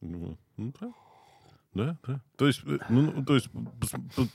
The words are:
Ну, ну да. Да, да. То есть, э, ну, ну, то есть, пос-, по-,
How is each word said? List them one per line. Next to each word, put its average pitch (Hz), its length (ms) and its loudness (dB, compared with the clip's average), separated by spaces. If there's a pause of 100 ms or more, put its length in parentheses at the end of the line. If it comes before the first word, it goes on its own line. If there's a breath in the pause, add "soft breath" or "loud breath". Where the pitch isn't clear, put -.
Ну, 85 360 -10 (180)
ну 113 240 -6
да. 240 140 -10 (800 soft breath)
Да, 139 320 -2
да. 135 160 -6 (140)
То 143 120 4
есть, - 180 2
э, 101 140 -2 (100)
ну, 139 260 6
ну, 147 100 -2
то 147 100 4
есть, 123 180 4
пос-, 117 480 -6 (140)
по-, 127 200 2